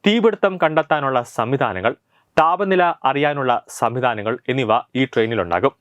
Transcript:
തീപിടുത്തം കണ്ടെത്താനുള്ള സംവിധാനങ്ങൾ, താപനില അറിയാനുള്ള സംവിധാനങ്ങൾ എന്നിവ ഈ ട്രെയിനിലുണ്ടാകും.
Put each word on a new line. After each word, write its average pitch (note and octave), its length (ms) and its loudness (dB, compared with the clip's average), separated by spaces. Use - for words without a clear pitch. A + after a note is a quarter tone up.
തീപിടുത്തം G3+ 560 2
കണ്ടെത്താനുള്ള D3+ 600 0
സംവിധാനങ്ങൾ, A#2 720 -2
താപനില F3+ 560 2
അറിയാനുള്ള C#3 640 0
സംവിധാനങ്ങൾ A#2+ 680 -2
എന്നിവ B2+ 200 -2
ഈ C3 100 0
ട്രെയിനിലുണ്ടാകും. A2 760 0